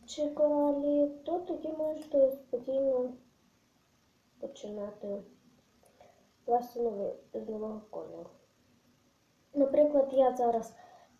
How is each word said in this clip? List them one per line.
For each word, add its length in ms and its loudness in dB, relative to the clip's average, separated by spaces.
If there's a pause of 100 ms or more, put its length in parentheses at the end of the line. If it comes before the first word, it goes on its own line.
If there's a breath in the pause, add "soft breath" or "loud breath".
чи 240 -4
коралі, 800 2 (180)
то 140 -2
тоді 300 -6
можете 640 2
спокійно 800 -2 (1300)
починати 840 -10 (1200 soft breath)
плести 360 -2
новий, 320 -4 (200)
з 160 -8
нового 400 -8
кольору. 400 -14 (1200)
Наприклад, 580 4
я 240 4
зараз 380 0 (460 loud breath)